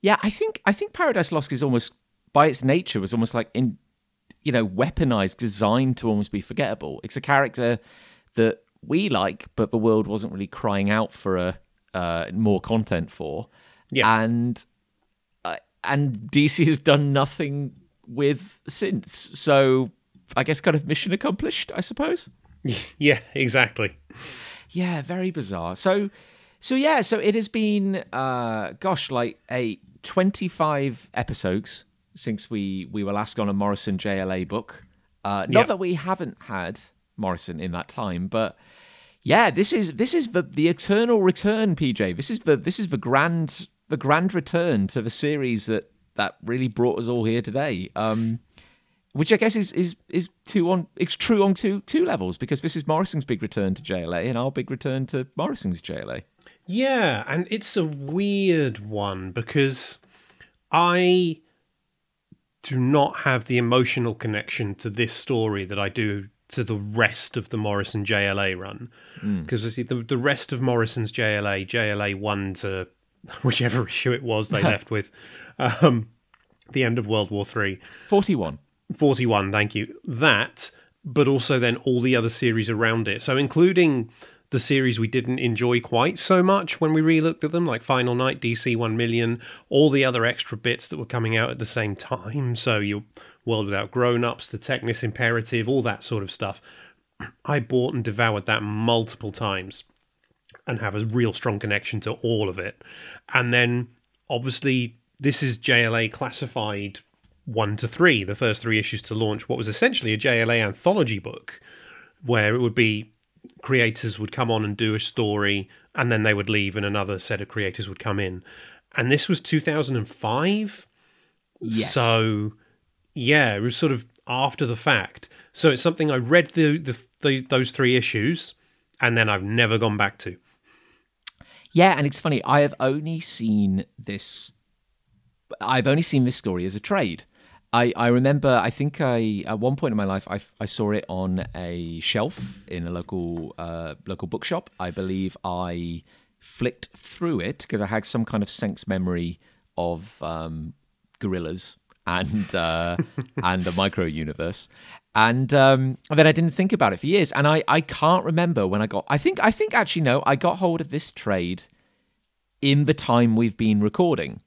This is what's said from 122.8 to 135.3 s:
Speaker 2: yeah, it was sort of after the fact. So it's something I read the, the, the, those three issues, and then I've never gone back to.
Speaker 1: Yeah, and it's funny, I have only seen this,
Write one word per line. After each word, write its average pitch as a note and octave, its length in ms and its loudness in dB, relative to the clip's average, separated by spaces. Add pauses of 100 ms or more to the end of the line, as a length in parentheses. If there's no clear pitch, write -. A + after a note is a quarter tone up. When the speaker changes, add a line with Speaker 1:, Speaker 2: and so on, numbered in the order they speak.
Speaker 2:
yeah, C3 420 4
it G2+ 60 -2
was A#2+ 160 -2
sort D3 160 2
of A#2 120 -4 (220)
after C3 380 -2
the A#2 100 -2
fact. - 540 0 (240)
So D#3+ 180 4
it's B2+ 100 0
something E3 300 0
I C3 60 2
read C#3+ 320 4
the, D#3 280 4
the, C3 200 -6 (240)
the, C3+ 200 2
those B2+ 300 0
three B2+ 240 4
issues, A#2+ 580 0 (460)
and A#2 180 2
then A2 120 4
I've G2+ 140 0
never A2+ 340 2
gone G#2+ 180 2
back G2+ 240 0
to. F2+ 160 -10 (1400)
Speaker 1:
Yeah, F3 260 6
and C#3+ 80 2
it's C#3+ 140 -2
funny, D3 240 -2
I C#3 160 4
have C#3+ 200 4
only D3+ 420 0
seen G#2 640 0 (120)
this, - 540 -4 (1080)